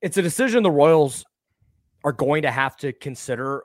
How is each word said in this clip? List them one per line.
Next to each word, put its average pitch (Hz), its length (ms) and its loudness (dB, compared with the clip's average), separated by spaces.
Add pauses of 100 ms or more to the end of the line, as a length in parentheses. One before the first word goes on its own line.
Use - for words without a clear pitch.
it's 180 160 -6
a 196 40 0
decision 233 400 0
the 196 80 4
Royals 147 560 4 (800)
are 147 80 -2
going 147 300 0
to 143 60 2
have 135 280 -2
to 135 160 -8
consider 135 720 -8